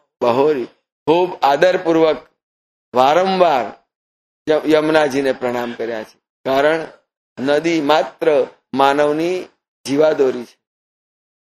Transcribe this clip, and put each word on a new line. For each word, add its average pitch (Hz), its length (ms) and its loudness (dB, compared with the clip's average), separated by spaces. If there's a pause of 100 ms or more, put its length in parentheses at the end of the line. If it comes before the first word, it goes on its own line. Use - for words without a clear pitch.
(220)
બહોરી." 127 440 0 (420)
ખૂબ 175 340 0
આદરપૂર્વક 160 840 2 (680)
વારંવાર 151 800 2 (760)
ય-, 151 220 0
યમુનાજીને 151 600 0
પ્રણામ 120 400 -6
કર્યા 113 300 -8
છે. - 140 -20 (280)
કારણ 151 420 0 (520)
નદી 156 420 0
માત્ર 143 680 0 (260)
માનવની 147 720 0 (380)
જીવાદોરી 139 600 0
છે, - 140 -20 (1000)